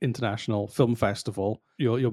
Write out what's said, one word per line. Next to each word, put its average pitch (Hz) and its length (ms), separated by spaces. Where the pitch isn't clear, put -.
International 110 640
Film 120 300
Festival, 101 680
your, 123 220
your, 123 120